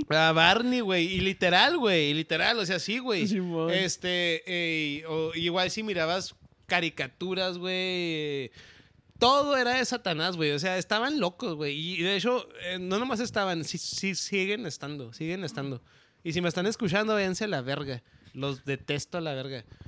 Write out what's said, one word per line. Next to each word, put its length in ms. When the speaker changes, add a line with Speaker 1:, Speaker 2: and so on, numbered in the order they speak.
Speaker 1:
a 220
Barney, 480
güey. 260
Y 140
literal, 580
güey, 320
y 40
literal, 440
o 80
sea, 120
sí, 200
güey. 280
Speaker 2:
Simón. 460
Speaker 1:
Este, 760
eh, 600
o, 260
igual 360
si 120
mirabas 520
caricaturas, 920
güey, 160
eh, 760
todo 380
era 180
de 100
Satanás, 520
güey. 160
O 60
sea, 200
estaban 420
locos, 360
güey. 180
Y, 200
y 80
de 140
hecho, 320
eh, 180
no 180
nomás 220
estaban, 440
sí, 140
sí, 360
siguen 520
estando, 460
siguen 320
estando. 380
Y 80
si 80
me 80
están 180
escuchando, 480
váyanse 300
a 40
la 120
verga. 420
Los 300
detesto 540
a 20
la 140
verga. 300